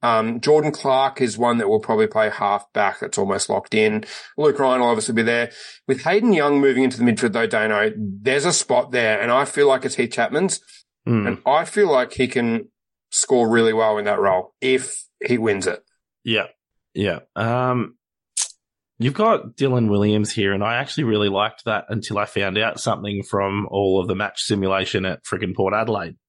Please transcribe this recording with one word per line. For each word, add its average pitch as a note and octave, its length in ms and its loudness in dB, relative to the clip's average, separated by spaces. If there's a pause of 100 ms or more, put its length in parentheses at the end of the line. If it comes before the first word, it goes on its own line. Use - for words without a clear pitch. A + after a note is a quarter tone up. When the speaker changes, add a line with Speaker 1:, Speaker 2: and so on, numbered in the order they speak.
Speaker 1:
Um, A#2 380 0
Jordan D3+ 320 2
Clark C3+ 480 0
is A2+ 180 -2
one A#2+ 200 2
that G#2+ 100 0
will G#2+ 120 2
probably A2 260 0
play G#2+ 240 0
half G2+ 420 -2
back. G2+ 280 -2
That's - 180 -8
almost G2 320 -2
locked G2+ 240 -4
in. G#2+ 300 2 (340)
Luke D3 200 2
Ryan B2+ 220 2
will B2 80 4
obviously A2+ 260 0
be A2+ 80 2
there. A#2 300 0 (340)
With C3 160 -2
Hayden G#3 300 2
Young D3 280 4
moving C3+ 220 4
into B2+ 160 2
the A#2 60 0
midfield, A#2 300 2
though, A#2 120 0
Dano, G#2+ 500 0
there's G#2+ 500 -2
a F3 80 0
spot B2 360 0
there, A2+ 300 0
and A#2 100 -2
I C3+ 140 2
feel C#3+ 240 2
like C3 160 2
it's B2+ 120 -4
Heath A#2+ 160 0
Chapman's, C#3+ 480 -2 (460)
Speaker 2:
Hmm. A2+ 200 2
Speaker 1:
and - 200 -4
I D#3 200 2
feel G3+ 260 2
like B2+ 220 2
he B2+ 120 0
can A#2 420 -2 (420)
score A#2+ 400 2
really A2+ 240 4
well A2 240 2
in G#2 80 -4
that G#2 120 0
role F#2+ 440 0
if C3 420 -2 (220)
he B2 100 0
wins G#2 300 0
it. - 180 -6 (400)
Speaker 2:
Yeah. A2 220 -2 (480)
Yeah. F2+ 240 -2 (180)
Um, A#2+ 600 -2 (1000)
you've C3 140 0
got G#3 440 0
Dylan B2+ 340 2
Williams G#2 420 2
here, G2 220 0
and G2+ 100 -4
I A2+ 120 -2
actually C#3+ 280 -4
really G#2 240 2
liked G2 380 -2
that G#2+ 240 -2
until G#2+ 280 -6
I G2+ 60 0
found G2 320 -4
out G#2+ 240 -2
something G2+ 420 -4
from G2 480 -2
all G2 300 2
of F2 80 -4
the F#2+ 60 0
match G2 300 -6
simulation F#2+ 600 -2
at F#2+ 200 -8
frickin' F#2 300 -6
Port F#2+ 200 0
Adelaide. G#2 420 -4 (120)